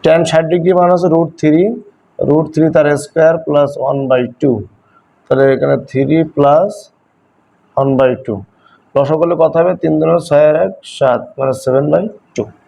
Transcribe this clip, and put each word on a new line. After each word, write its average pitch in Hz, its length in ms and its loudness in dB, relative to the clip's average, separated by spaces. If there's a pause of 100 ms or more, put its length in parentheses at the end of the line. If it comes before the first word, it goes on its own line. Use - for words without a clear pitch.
Tan 165 220 2
ষাট 160 200 0
ডিগ্রি 175 280 0
মান 175 180 2
হচ্ছে 180 160 2
root 165 220 2 (120)
three, 160 260 2 (600)
root 151 240 2
three 156 180 0
তার 147 260 2
স্কয়ার 160 400 0
প্লাস 147 400 0
one 139 220 -4 (100)
by 127 120 2 (200)
two। 135 140 2 (720)
তাহলে 135 260 2
এখানে 139 240 0
three 139 460 -2 (120)
plus 151 360 2 (1080)
one 139 180 0
by 131 120 2 (140)
two। 107 120 -6 (580)
লসাগু 143 240 0
করলে 170 200 0
কত 160 180 0
হবে? 175 180 0
তিন 156 240 -2
দুগুণে 165 200 0
ছয় 151 300 2
আর 151 60 0
এক 190 160 -2 (120)
সাত, 123 380 -2 (160)
মানে 135 140 -2
seven 131 420 -2
by 175 100 0 (320)
two। 107 100 -6 (220)